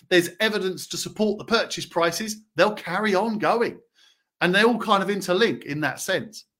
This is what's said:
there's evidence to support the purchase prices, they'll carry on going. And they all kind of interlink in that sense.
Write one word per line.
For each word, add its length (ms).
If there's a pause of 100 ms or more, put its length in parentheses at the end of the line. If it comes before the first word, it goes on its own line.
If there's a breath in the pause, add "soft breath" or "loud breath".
there's 300
evidence 480
to 100
support 400
the 80
purchase 400
prices, 560 (140)
they'll 180
carry 420
on 220
going. 420 (640 soft breath)
And 120
they 100
all 160
kind 240
of 60
interlink 540
in 180
that 200
sense. 440 (140)